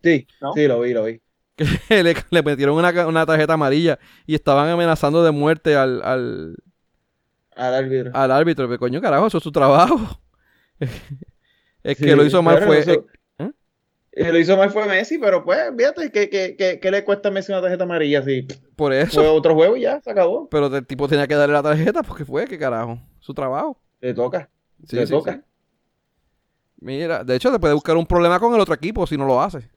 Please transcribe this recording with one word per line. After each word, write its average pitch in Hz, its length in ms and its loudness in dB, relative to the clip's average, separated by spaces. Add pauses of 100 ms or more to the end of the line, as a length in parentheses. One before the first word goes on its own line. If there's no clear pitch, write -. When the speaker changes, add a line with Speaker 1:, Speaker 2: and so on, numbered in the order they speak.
Speaker 1:
Sí, 160 240 0 (120)
Speaker 2:
¿No? 139 140 -8
Speaker 1:
sí, 151 140 2
lo 120 140 0
vi, 123 120 -2
lo 110 100 -2
vi. 113 180 -8 (360)
Speaker 3:
<laughs> - 320 -4
Que 202 140 4
le, 170 120 2 (140)
le 170 140 2
metieron 143 340 0
una, 175 300 2
una 160 180 0
tarjeta 156 280 2
amarilla 151 460 0 (260)
y 156 100 -4
estaban 147 340 2
amenazando 170 540 2
de 160 80 4
muerte 151 440 0
al, 131 280 0
al, 120 520 -6 (1000)
Speaker 1:
Al 127 180 -4
árbitro. 131 400 -4
Speaker 3:
al 135 180 0
árbitro. 147 360 0
Pero, 120 120 -6
coño, 127 220 -4
carajo, 190 260 2
eso 180 120 -2
es - 40 -6
su 151 80 -10
trabajo. 151 460 4 (840)
<laughs> 127 100 -6 (920)
Es - 160 -6
Speaker 1:
Sí, 143 60 -4
Speaker 3:
que 143 120 6
lo 147 100 6
hizo 165 180 2
mal 165 120 6
Speaker 1:
pero 208 120 2
Speaker 3:
fue, 151 120 6
Speaker 1:
eso, 160 120 0
Speaker 3:
eh, 160 140 2 (340)
¿eh? 208 120 -8 (600)
Speaker 1:
eh, - 220 -2
lo 170 40 4
hizo 175 200 2
mal 196 120 4
fue 214 160 -2
Messi, 202 320 -2
pero 190 280 0
pues, 190 140 0 (180)
fíjate, 285 340 -2
¿qué, 208 180 -2
qué, 190 280 -6
qué, 185 240 -2
qué 190 100 0
le 202 140 -2
cuesta 202 240 -2
a - 20 -2
Messi 196 220 -6
una 185 80 -4
tarjeta 180 240 -2
amarilla? 151 360 0
Si 131 240 -4 (300)
Speaker 3:
Por 147 160 -2
eso. 147 300 2
Speaker 1:
fue 156 80 6
otro 156 260 4
juego 185 220 4
y 247 60 -6
ya, 285 180 -2
se 233 100 -14
acabó. 202 380 0
Speaker 3:
Pero 147 260 0
el 131 100 -6
tipo 139 220 -6
tenía 143 180 0
que 147 100 -2
darle 147 180 2
la 143 100 2
tarjeta 160 400 0
porque - 220 -12
fue, 147 220 -6
qué 190 120 -14
carajo, 117 400 -6 (220)
su 143 120 -16
trabajo. 143 480 -8 (200)
Speaker 1:
Le 127 120 -6
toca, 135 360 -6 (360)
Speaker 3:
Sí, 123 120 -8
Speaker 1:
le 120 100 -2
Speaker 3:
sí, - 60 -2
Speaker 1:
toca. 156 220 -2
Speaker 3:
sí. 277 60 -18 (1400)
Mira, 139 420 -6
de 127 140 -2
hecho, 247 120 0
te 233 100 0
puede 156 140 2
buscar 160 220 0
un 170 100 0
problema 175 360 2
con 233 120 2
el 226 60 4
otro 180 140 2
equipo 180 340 -6
si 147 80 -4
no 139 100 -4
lo 131 160 2
hace. 170 360 -6